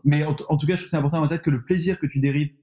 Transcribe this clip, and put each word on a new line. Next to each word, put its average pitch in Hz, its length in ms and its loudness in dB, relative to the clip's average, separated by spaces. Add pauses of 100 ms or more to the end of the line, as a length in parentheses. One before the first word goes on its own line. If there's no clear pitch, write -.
Mais 147 180 4
en 151 120 -2
t-, - 120 -10
en 151 100 0
tout 151 100 -2
cas, 180 60 2
je 180 40 0
trouve 180 80 -8
que - 60 -18
c'est 165 60 -2
important 147 200 0
d'avoir 151 140 0
en 170 40 -2
tête 165 60 -6
que - 80 0
le 123 140 0
plaisir 180 340 0
que - 80 -6
tu 139 140 -2
dérives 143 320 0 (120)